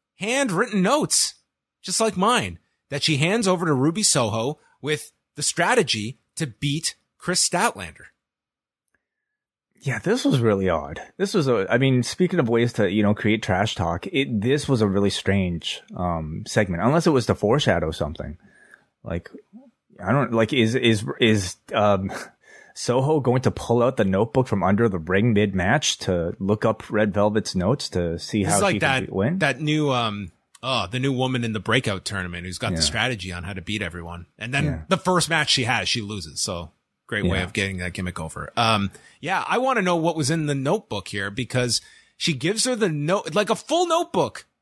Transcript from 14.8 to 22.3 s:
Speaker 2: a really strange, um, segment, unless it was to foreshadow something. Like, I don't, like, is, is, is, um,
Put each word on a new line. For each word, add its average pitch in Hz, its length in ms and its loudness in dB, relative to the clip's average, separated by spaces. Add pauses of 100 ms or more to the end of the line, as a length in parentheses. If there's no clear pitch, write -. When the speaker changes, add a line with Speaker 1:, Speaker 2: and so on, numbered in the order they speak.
Speaker 2:
a 110 60 4
really 101 240 2
strange, 92 680 -2 (140)
um, 85 520 -4
segment, 92 360 0
unless 151 240 4
it 170 40 4
was 127 160 2
to - 80 2
foreshadow 101 560 2
something. 76 460 -6 (680)
Like, - 260 -8 (760)
I 95 80 0
don't, 127 220 0
like, 113 180 2
is, 117 240 4
is, 113 300 2 (160)
is, 110 340 4 (180)
um, 101 380 2 (600)